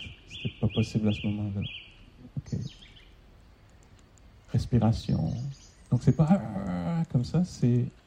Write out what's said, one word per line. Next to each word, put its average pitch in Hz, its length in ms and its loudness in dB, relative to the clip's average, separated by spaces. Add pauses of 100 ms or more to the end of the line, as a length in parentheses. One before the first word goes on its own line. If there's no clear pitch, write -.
(280)
C'était - 220 -10 (100)
pas 110 80 0
possible 110 400 0
à 104 60 2
ce - 140 -6
moment-là. 104 340 -2 (760)
OK. - 220 -6 (1900)
Respiration. 110 800 2 (560)
Donc, 123 140 2
c'est 127 120 6
pas, 170 260 4 (260)
euh, 170 440 -2
comme 123 120 2
ça, 165 220 0
c'est, 123 400 2 (220)